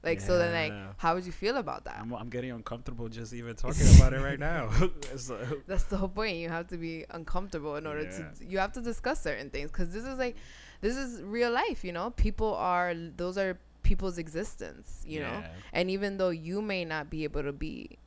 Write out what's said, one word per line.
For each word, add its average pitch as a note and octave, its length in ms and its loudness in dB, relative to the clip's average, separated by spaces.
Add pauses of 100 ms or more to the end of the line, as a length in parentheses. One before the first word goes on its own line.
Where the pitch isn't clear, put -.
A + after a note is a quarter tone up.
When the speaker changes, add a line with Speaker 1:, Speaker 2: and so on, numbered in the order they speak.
Speaker 1:
Like, E3+ 200 -2
so F3+ 160 2
then, E3+ 160 2
like, D#3 180 -2
Speaker 2:
Yeah. G2 260 -12
Speaker 1:
how E3 180 2
would F3+ 100 -6
you F3+ 60 -8
feel A#3 260 -2
about D#3 280 -6
that?" - 140 -12
Speaker 2:
I'm, A2+ 140 -8
I'm A#2 160 -10
getting B2 220 -8
uncomfortable A#2+ 580 -10
just A2+ 240 -12
even A#2 220 -10
Speaker 1:
<laughs> - 80 -2
Speaker 2:
talking B2+ 240 6 (100)
about B2+ 160 12
it C3+ 80 0
right C#3 180 -4
now. D3 300 0 (240)
<laughs> - 240 -10
So B2 200 -8 (300)
Speaker 1:
That's F#3 160 0
the G3 140 -2
whole G3 120 -2
point. G3+ 280 -4
You E3 120 -6
have E3+ 200 -6
to F3+ 80 -10
be E3 340 -8
uncomfortable E3 640 -4
in D3+ 100 -8
order D3+ 180 -6
Speaker 2:
Yeah. F3 260 -10 (100)
Speaker 1:
to, - 60 -14
you F#3 140 -4
have G3 140 -2
to B3+ 80 -8
discuss A#3+ 400 -4
certain C3+ 280 -4
things, C#3+ 220 -8
'cause F3 180 0
this A3 160 -8
is, C4 120 -8
like, B3+ 180 -4 (460)
this A3+ 140 -2
is B3 260 -6
real A#3 300 0
life, D#4+ 320 -2
you F3+ 80 -6
know? F3+ 200 -6
People G#3+ 440 0
are, F3+ 400 0
those F3 420 -6
are F#3 220 -2 (240)
people's F3 340 4
existence, D#3+ 880 -8
you D#3 140 -8
know? B2 220 -6
Speaker 2:
Yeah. E3 60 -12 (260)
Speaker 1:
And F3+ 180 0
even G3 260 -2
though F#3 120 4
you E3+ 320 -4
may F#3+ 240 -4
not D#3 240 -6
be D#3 160 -4
able D3 180 -4
to C#3+ 80 -4
be - 560 -8